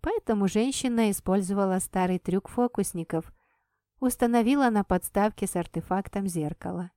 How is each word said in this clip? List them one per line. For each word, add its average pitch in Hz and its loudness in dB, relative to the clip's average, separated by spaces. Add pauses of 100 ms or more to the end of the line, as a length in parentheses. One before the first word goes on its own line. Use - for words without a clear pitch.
Поэтому 226 0
женщина 233 0
использовала 190 0
старый 185 0
трюк 185 -2
фокусников. 180 -2 (680)
Установила 247 2
на 208 2
подставке 196 0
с - -6
артефактом 185 -4
зеркало. 170 -6